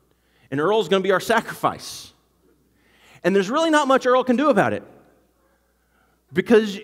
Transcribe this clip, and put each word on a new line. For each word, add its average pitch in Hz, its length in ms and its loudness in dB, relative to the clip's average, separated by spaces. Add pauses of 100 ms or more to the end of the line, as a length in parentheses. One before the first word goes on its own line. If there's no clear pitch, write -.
(500)
and 139 100 -6
Earl's 196 280 0
gonna 190 120 2
be 190 120 0
our 180 80 2
sacrifice." - 920 -4 (1080)
And 185 140 0
there's 196 120 0
really 320 220 0
not 294 160 2
much 262 180 2
Earl 254 200 2
can 247 100 0
do 285 140 0
about 175 240 2
it, 104 100 -6 (1500)
because 202 520 2